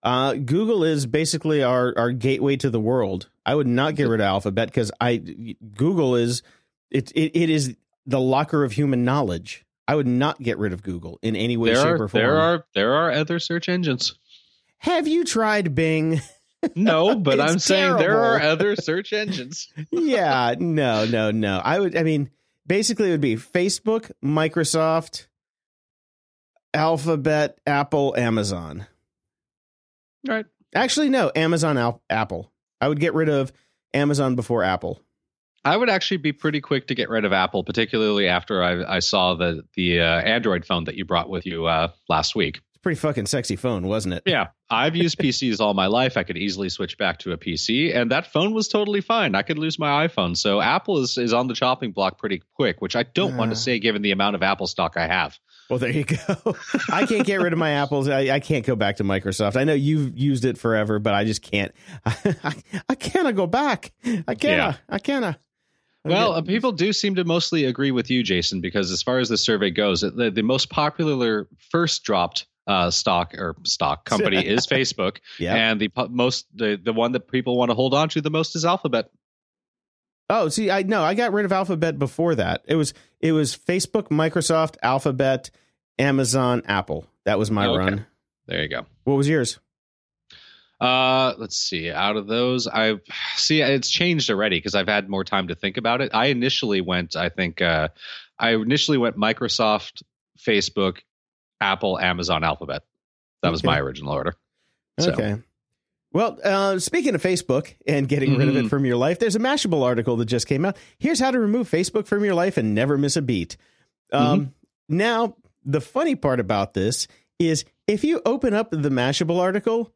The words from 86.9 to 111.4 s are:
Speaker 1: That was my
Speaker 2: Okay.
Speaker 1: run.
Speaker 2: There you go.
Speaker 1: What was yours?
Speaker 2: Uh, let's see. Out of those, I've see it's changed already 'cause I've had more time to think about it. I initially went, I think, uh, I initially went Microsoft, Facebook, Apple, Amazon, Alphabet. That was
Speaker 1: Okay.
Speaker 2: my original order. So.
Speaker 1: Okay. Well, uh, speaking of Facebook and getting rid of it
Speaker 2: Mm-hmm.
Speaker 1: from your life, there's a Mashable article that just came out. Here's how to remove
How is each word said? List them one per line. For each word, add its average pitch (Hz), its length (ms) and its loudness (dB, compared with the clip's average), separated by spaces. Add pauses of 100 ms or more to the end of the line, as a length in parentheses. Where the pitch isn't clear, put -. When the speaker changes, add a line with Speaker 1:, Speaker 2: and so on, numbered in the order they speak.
Speaker 1:
That 107 120 2
was 107 140 0
my 101 160 2
Speaker 2:
Okay. - 100 0
Speaker 1:
run. 98 280 -2 (420)
Speaker 2:
There 87 140 -4
you 76 80 -4
go. 64 160 -8 (180)
Speaker 1:
What 139 140 0
was 139 100 2
yours? 147 320 -2 (1200)
Speaker 2:
Uh, 127 580 2
let's 104 200 -10
see. 82 340 -4
Out 98 260 -2
of 101 100 -6
those, 120 380 0
I've 110 360 0 (340)
see 156 260 2
it's 135 280 0
changed 170 420 0
already 98 280 2
'cause 95 140 -6
I've 98 140 2
had 104 220 0
more 95 140 -2
time 92 260 -2
to 85 60 -4
think 98 220 -6
about 120 240 0
it. 135 120 -2
I 113 140 2
initially 120 540 0
went, 90 340 0
I 85 140 -2
think, 87 320 -4
uh, 80 280 2 (500)
I 113 160 2
initially 135 420 2
went 117 180 0
Microsoft, 107 840 0 (380)
Facebook, 98 600 0 (600)
Apple, 95 400 0
Amazon, 87 440 0
Alphabet. 71 380 -4 (600)
That 87 80 2
was 80 100 -2
Speaker 1:
Okay. - 60 0
Speaker 2:
my 76 120 2
original 69 320 -8
order. 73 220 -4 (640)
So. 170 120 2
Speaker 1:
Okay. 107 240 -2 (800)
Well, 202 300 0
uh, 196 360 0
speaking 269 360 0
of - 60 0
Facebook 175 540 0 (120)
and 139 220 2
getting 139 260 2
rid 139 140 4
of - 60 2
it - 60 2
Speaker 2:
Mm-hmm. 117 60 0
Speaker 1:
from 139 180 0
your 123 120 2
life, 156 220 2
there's 214 160 2
a 220 40 2
Mashable 220 440 0
article 120 340 2
that 117 80 0
just 113 220 -2
came 147 180 2
out. 196 100 0 (220)
Here's 302 220 0
how 262 120 2
to 247 80 2
remove 220 300 0